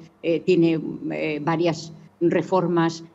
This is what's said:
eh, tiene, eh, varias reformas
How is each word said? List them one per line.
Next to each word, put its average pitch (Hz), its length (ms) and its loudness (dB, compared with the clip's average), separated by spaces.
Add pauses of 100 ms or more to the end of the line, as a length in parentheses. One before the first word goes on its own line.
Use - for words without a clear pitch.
(220)
eh, 165 180 0
tiene, 165 400 4 (300)
eh, 156 320 -4
varias 165 500 -2 (280)
reformas 170 840 0 (100)